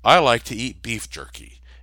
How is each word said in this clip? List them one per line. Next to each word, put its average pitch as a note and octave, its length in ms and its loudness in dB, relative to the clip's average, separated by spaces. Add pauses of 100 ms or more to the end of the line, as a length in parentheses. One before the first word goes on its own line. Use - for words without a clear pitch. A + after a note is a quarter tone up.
I D3+ 160 6
like A#2+ 240 2
to B2 120 -12
eat A2+ 260 -10
beef A2+ 280 -10
jerky. - 520 -20 (200)